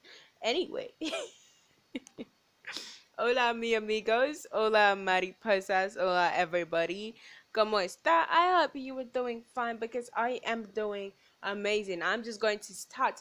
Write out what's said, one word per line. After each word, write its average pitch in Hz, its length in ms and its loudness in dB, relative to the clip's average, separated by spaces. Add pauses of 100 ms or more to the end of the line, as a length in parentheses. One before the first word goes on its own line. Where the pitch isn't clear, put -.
(420)
Anyway. 254 560 -4
<laughs> - 1300 -12 (920)
Hola, 240 340 2
mi 233 220 -2
amigos. 220 760 0
Hola, 208 460 4
mariposas. 190 1000 0
Hola, 180 360 4
everybody. 170 800 -2 (380)
¿Cómo 214 320 2
está? 320 460 2
I 359 280 6
hope 302 160 2
you 262 200 -10
were 262 100 -6
doing 240 380 -4 (120)
fine 233 220 -4
because 233 400 -6
I 240 280 0
am 226 200 -2 (100)
doing 202 380 -4 (300)
amazing. 202 600 -2
I'm 214 200 0
just 226 180 -10
going 208 200 0
to - 120 -16
start - 480 -2